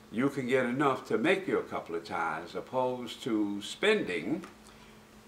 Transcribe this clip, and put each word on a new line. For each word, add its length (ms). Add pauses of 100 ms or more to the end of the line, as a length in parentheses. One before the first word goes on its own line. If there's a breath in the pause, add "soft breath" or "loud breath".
(120)
you 160
can 200
get 160
enough 420
to 100
make 300
you 100
a 60
couple 320
of 80
ties, 540
opposed 680
to 400
spending 840 (840 loud breath)